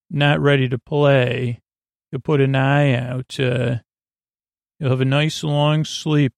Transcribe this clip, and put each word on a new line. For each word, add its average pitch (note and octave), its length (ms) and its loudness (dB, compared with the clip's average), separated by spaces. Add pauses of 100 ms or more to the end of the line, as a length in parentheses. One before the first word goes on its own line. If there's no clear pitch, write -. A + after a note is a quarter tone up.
(100)
not D3 300 2
ready C#3+ 300 2
to B2+ 80 -4
play. B2+ 800 0 (500)
You'll C3 120 -10
put D3 180 0
an C3+ 160 2
eye C#3 380 2
out. B2 440 -6
Uh, B2+ 420 -2 (1000)
you'll D3 80 -2
have C3 140 0
a - 20 2
nice D3 400 -2
long D3+ 400 0
sleep D3 540 0